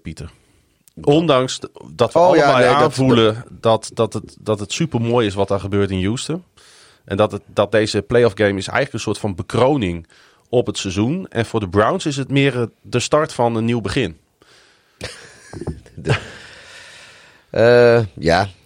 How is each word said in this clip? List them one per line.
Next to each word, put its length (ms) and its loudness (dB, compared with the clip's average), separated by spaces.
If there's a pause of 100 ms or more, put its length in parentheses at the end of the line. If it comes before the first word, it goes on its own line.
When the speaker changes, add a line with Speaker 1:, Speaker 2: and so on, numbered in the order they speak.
Speaker 1:
Pieter. 280 -14 (720)
Ondanks 560 2
d-, 100 -12 (240)
dat 200 0
we 60 2
Speaker 2:
Oh, 180 4
ja, 60 6
Speaker 1:
allemaal 180 4
Speaker 2:
nee, 120 4
dat, 100 4
Speaker 1:
aanvoelen 640 2 (160)
dat, 340 0
dat 180 -2
het, 280 -12
dat 200 -4
het 120 -10
supermooi 540 0
is 80 -4
wat 140 -2
daar 120 -2
gebeurt 300 -2
in 140 -2
Houston. 400 -6 (600)
En 120 -4
dat 160 2
het, 140 -10
dat 260 -2
deze 300 0
playoff 360 2
game 100 2 (100)
is 100 -8
eigenlijk 240 -2
een 80 -8
soort 180 -4
van 160 -6
bekroning 720 -2 (420)
op 180 0
het 120 -6
seizoen. 500 -4
En 180 -4
voor 140 -6
de 80 -6
Browns 380 0
is 100 -4
het 140 -8
meer, 300 0
eh, 60 -2 (160)
de 180 -4
start 320 0
van 240 0
een 80 -2
nieuw 160 0
begin. 360 -4 (840)
Speaker 2:
<laughs> 100 -14 (840)
De, 220 -4 (1300)
eh, 500 6 (240)
ja. 240 2 (180)